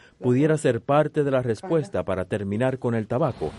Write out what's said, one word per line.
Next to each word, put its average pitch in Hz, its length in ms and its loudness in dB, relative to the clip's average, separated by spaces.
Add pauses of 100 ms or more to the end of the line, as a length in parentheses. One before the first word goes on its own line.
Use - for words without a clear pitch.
(200)
pudiera 147 380 2
ser 123 240 2
parte 151 420 2
de 139 60 -2
la 131 100 2
respuesta 120 640 -2
para 92 220 -2
terminar 110 520 -2
con 120 160 -2
el 113 120 -2
tabaco 120 520 -2